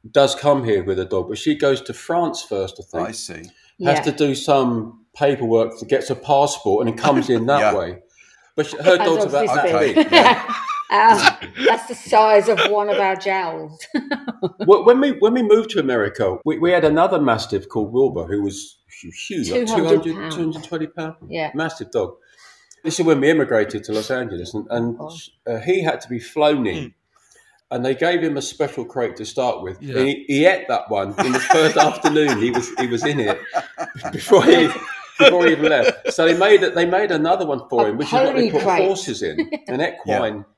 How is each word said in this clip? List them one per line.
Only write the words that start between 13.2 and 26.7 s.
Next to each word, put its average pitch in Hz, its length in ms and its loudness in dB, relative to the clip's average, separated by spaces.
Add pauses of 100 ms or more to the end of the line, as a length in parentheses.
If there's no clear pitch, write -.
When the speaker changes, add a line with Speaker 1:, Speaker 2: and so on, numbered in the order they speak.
Speaker 3:
<laughs> 277 240 -4 (480)
Speaker 1:
Well, - 200 6
when 247 140 6
we, 277 120 2
when 214 220 2
we 254 100 0
moved 214 280 4
to 196 80 0
America, 110 680 0
we, 156 140 -2
we 175 120 2
had 170 140 2
another 165 340 2
Mastiff 110 500 -2
called 107 220 -4
Wilbur, 120 340 0
who 101 180 -4
was 98 340 -10 (240)
hu-, - 100 -18
huge, 165 400 -8
like 240 160 -2
Speaker 3:
Two 180 180 0
hundred 160 180 4
Speaker 1:
two 160 100 -6
hundred, 156 80 -10
Speaker 3:
pounds. 160 140 -10
Speaker 1:
two 170 80 -6
hundred 160 200 -6
twenty 156 240 -8
pound. 160 280 -12 (140)
Speaker 3:
Yeah. 156 240 -6
Speaker 1:
Massive 156 380 -8
dog. 98 240 -4 (680)
This 156 160 -4
is 165 60 0
when 156 160 4
we 143 80 4
immigrated 117 560 0
to 107 80 -8
Los 107 180 -4
Angeles, 110 420 -8
and, 104 160 -10
and, 117 300 -4
Speaker 3:
Oh, 151 100 -16
gosh. 165 200 -20 (160)
Speaker 1:
uh, 117 140 -6
he 185 240 -2
had 160 180 -2
to - 80 -20
be 123 100 -6
flown 151 480 0
in. 131 180 -4